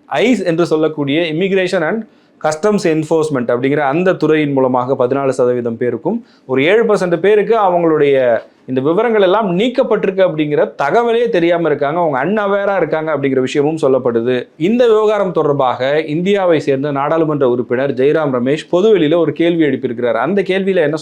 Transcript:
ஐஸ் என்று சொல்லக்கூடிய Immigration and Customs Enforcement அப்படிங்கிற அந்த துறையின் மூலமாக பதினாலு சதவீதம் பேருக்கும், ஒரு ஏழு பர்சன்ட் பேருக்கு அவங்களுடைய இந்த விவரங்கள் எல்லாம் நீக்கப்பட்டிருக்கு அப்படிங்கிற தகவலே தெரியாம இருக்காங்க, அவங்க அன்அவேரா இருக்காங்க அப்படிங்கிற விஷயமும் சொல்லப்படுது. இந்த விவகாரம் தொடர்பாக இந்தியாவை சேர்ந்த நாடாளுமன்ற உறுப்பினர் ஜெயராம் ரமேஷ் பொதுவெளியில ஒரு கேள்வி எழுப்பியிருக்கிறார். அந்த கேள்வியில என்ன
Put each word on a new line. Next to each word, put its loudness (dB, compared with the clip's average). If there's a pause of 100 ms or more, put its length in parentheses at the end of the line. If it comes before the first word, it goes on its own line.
ஐஸ் 0
என்று 0
சொல்லக்கூடிய -2
Immigration -2
and -4 (380)
Customs 0
Enforcement 0
அப்படிங்கிற 0
அந்த 0
துறையின் 0
மூலமாக 0
பதினாலு -2
சதவீதம் -2
பேருக்கும், -4 (200)
ஒரு 0
ஏழு 2
பர்சன்ட் 0
பேருக்கு 2
அவங்களுடைய 2 (260)
இந்த -2
விவரங்கள் 2
எல்லாம் 2
நீக்கப்பட்டிருக்கு 0
அப்படிங்கிற 0 (120)
தகவலே 0
தெரியாம 0
இருக்காங்க, 0
அவங்க 0
அன்அவேரா 0
இருக்காங்க -2
அப்படிங்கிற 0
விஷயமும் -2
சொல்லப்படுது. 0 (100)
இந்த 2
விவகாரம் 2
தொடர்பாக 0
இந்தியாவை 0
சேர்ந்த -2
நாடாளுமன்ற 0
உறுப்பினர் -2
ஜெயராம் 0
ரமேஷ் -2
பொதுவெளியில 2
ஒரு 0
கேள்வி 0
எழுப்பியிருக்கிறார். -2
அந்த 0
கேள்வியில -2
என்ன 0